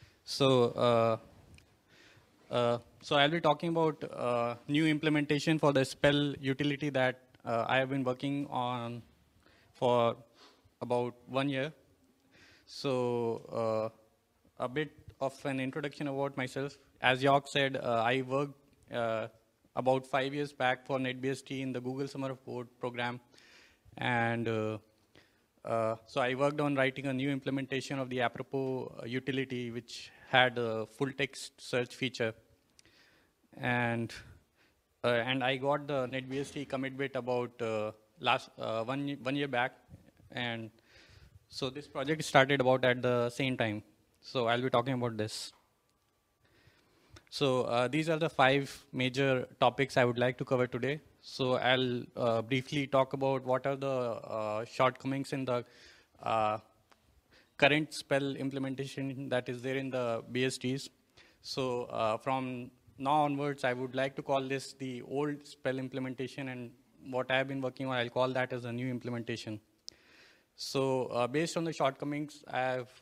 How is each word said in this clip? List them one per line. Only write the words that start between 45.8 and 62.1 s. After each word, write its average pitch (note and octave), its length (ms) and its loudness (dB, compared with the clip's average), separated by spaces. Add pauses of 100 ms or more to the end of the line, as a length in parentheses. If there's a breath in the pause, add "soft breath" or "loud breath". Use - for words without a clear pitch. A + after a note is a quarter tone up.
So, B2+ 300 2
uh, A#2+ 240 2
these D#3 220 0
are D#3+ 100 0
the D#3+ 100 0
five C3+ 640 4
major B2+ 540 2 (140)
topics B2+ 360 4
I C3 80 8
would A#2+ 140 2
like B2 200 2
to C#3 60 -4
cover B2 220 2
today. C3 340 -4 (200)
So B2+ 380 0
I'll, B2+ 440 2 (140)
uh, A2+ 260 2
briefly C3+ 460 -2
talk C3+ 240 4
about C3+ 320 0
what B2+ 240 0
are C#3 80 -2
the, C3+ 120 -6
uh, A2 760 -4
shortcomings C3+ 680 0
in C#3 120 -4
the, B2 200 0 (600 loud breath)
uh, A2 340 2 (960 soft breath)
current D3 380 4
spell C#3 400 0
implementation C3+ 960 -4
that B2 200 0
is A#2+ 140 -6
there C3 140 -2
in C3+ 140 -4
the A#2 420 -2
B B2+ 120 0
S C3 140 -2
Ds. C3 320 -4 (500 soft breath)
So, B2 440 -4
uh, A2+ 320 0